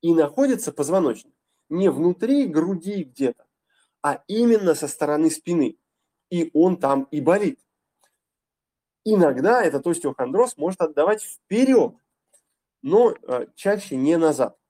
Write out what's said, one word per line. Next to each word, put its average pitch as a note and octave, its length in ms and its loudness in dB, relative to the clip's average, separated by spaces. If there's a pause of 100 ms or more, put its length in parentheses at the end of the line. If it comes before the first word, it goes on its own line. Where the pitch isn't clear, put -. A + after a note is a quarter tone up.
И E3 120 0
находится G#3+ 580 0
позвоночник D3 600 -2 (340)
не F3+ 220 0
внутри F3+ 560 0
груди F3+ 580 -4
где-то, C3 400 -6 (600)
а - 240 -4
именно G#3+ 480 2
со D3 120 -6
стороны D3+ 440 0
спины. D#3+ 460 -4 (520)
И E3+ 240 -4
он F3+ 240 4
там C3+ 320 0
и D3+ 120 -6
болит. F3+ 380 0 (1400)
Иногда F#3+ 600 2
этот - 240 -2
остеохондроз F3+ 680 -2
может F3+ 240 -4
отдавать E3 420 0
вперёд, A#3 760 0 (880)
но, G#3 320 2 (120)
э, B2+ 280 -6
чаще G3 400 -4
не C#3 200 2
назад. C#3+ 440 0 (100)